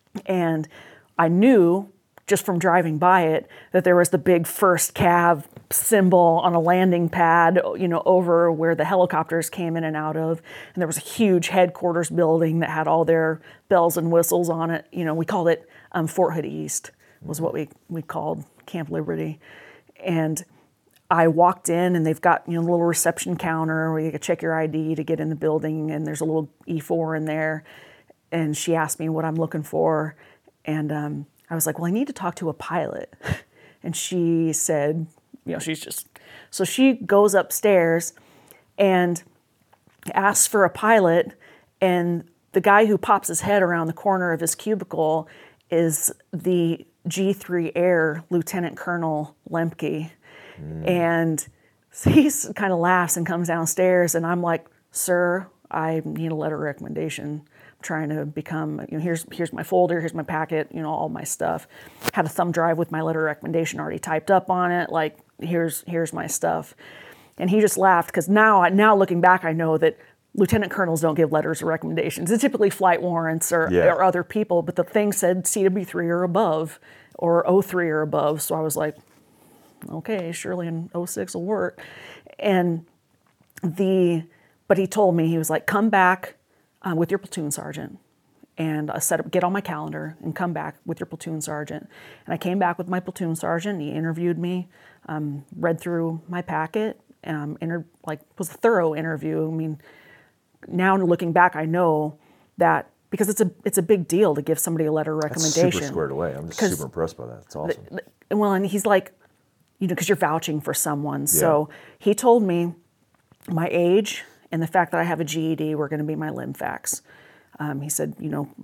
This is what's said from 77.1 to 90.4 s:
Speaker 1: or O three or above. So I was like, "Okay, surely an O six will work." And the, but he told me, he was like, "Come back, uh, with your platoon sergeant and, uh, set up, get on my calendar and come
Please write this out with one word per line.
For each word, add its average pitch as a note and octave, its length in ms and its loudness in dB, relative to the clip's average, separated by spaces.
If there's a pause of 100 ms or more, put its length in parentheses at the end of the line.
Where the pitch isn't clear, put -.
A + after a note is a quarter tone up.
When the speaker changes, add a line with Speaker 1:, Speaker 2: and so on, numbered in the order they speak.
Speaker 1:
or E3+ 340 2
O F#3+ 140 4
three F3 280 -2
or D#3 120 0
above. D3+ 400 0
So E3 140 -4
I D#3+ 40 -2
was D#3 160 -2
like, D3+ 200 -4 (920)
"Okay, E3+ 440 -6
surely F3+ 340 -6
an E3 280 -8
O F3 120 -6
six F#3 280 -8
will F3 100 -6
work." F#3+ 360 -4 (600)
And F3 460 0 (760)
the, F3+ 640 2 (420)
but F#3+ 120 2
he F#3+ 100 0
told F#3+ 260 2
me, E3 140 2
he E3 100 0
was D#3+ 120 -2
like, - 160 -4
"Come G#3+ 240 2
back, F#3+ 440 2 (480)
uh, F3+ 120 -4
with E3+ 160 0
your G3 80 -2
platoon E3+ 320 -8
sergeant D3+ 480 -12 (580)
and, D3+ 340 -4
uh, - 100 -6
set E3 180 0
up, D#3+ 140 -8
get F3+ 100 2
on F3+ 100 0
my G3 80 -2
calendar D#3 640 -10
and E3 120 -8
come F3 180 -4